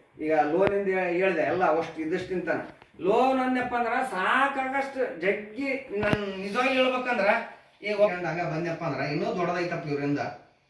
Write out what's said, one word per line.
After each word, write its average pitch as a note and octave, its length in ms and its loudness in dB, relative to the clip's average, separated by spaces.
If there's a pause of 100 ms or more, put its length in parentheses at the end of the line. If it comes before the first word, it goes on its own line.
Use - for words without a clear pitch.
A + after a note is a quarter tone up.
(200)
ಈಗ D#3 140 0
ಲೋನಿಂದ F#3+ 520 2
ಹೇ-, F#3 300 2
ಹೇಳ್ದೆ E3+ 260 2
ಎಲ್ಲ D#3+ 360 2
ಅಷ್ಟು E3 240 -4
ಇದಿಷ್ಟಿಂತಾನ. E3 580 -2 (400)
ಲೋನ್ B3+ 400 4
ಅಂದಪ್ಪ B3+ 340 0
ಅಂದ್ರ A#3 160 0
ಸಾಕಾಗಷ್ಟು C4 1300 0
ಜಗ್ಗಿ, G#3+ 800 -2
ನನ್ G3+ 400 0
ನಿಜವಾಗಿ A3+ 280 -2
ಹೇಳ್ಬೇಕಂದ್ರ B3+ 600 2 (540)
ಈಗ G#3 140 -4
ಹೋಗ್ಕೊಂಡ್ F3+ 300 2
ಹಂಗ E3 140 -4
ಬಂದಪ್ಪ E3 440 -4
ಅಂದ್ರ D3 160 -2
ಇನ್ನೂ F3 360 -2
ದೊಡ್ಡದೈತಪ್ಪ F3 500 -2
ಇವ್ರಿಂದ, C#3+ 320 0 (520)